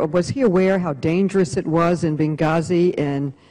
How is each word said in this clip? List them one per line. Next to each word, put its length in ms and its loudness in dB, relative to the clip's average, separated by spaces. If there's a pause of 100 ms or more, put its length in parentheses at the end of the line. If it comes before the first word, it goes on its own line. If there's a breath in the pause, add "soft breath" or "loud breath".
was 200 0
he 140 -6
aware 360 2
how 140 -2
dangerous 640 0
it 100 -2
was 380 2
in 140 0
Benghazi? 800 0
And 360 -4 (180 soft breath)